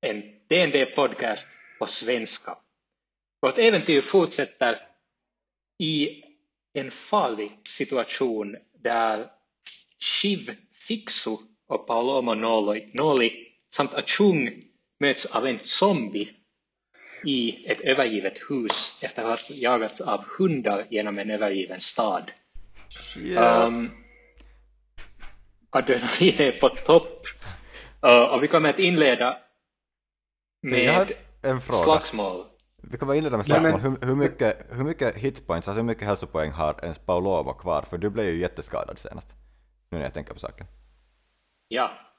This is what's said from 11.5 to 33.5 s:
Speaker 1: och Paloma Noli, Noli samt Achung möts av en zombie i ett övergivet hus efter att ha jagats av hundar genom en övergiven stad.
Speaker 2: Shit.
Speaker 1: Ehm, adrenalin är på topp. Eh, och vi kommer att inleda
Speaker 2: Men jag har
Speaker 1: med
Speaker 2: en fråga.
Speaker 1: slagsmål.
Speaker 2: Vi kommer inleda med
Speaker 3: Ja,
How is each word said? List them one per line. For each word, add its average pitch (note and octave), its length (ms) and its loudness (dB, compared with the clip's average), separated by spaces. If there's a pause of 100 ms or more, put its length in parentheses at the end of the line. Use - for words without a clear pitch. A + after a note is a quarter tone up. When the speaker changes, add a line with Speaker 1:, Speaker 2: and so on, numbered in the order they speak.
Speaker 1:
och - 200 -4
Paloma B2 460 0
Noli, G#2+ 600 0
Noli C3 380 2 (420)
samt C#3 200 -2
Achung D3+ 680 2 (360)
möts C#3 260 0
av A#2+ 220 -2
en A#2 120 -4
zombie A2+ 680 0 (960)
i B2+ 440 -2
ett - 140 -2
övergivet A2+ 580 0 (100)
hus A#2 520 -2
efter A#2+ 220 -8
att A2+ 180 -2
ha - 140 -14
jagats A#2+ 460 -2
av G2+ 220 -4 (140)
hundar A2+ 520 0
genom G#2 300 -4
en G2+ 120 -6
övergiven G2 480 -4
stad. F#2+ 520 -4 (580)
Speaker 2:
Shit. - 480 -8
Speaker 1:
Ehm, A#2 520 4 (1800)
adrenalin B2 680 2
är C#3 140 4
på - 180 4
topp. - 580 4 (800)
Eh, A#2+ 160 10
och B2 220 4
vi - 40 0
kommer D#3 220 4
att C#3+ 100 -2
inleda C#3+ 580 4 (1200)
Speaker 2:
Men B2+ 220 0
jag C3+ 100 4
har F#3 120 4
Speaker 1:
med - 80 -8 (280)
Speaker 2:
en C3 200 -2
fråga. G#2+ 220 0
Speaker 1:
slagsmål. G2+ 600 2 (460)
Speaker 2:
Vi B2 60 -10
kommer C#3 160 -2
inleda C#3+ 240 0
med G#2 100 -2
Speaker 3:
Ja, D3 120 4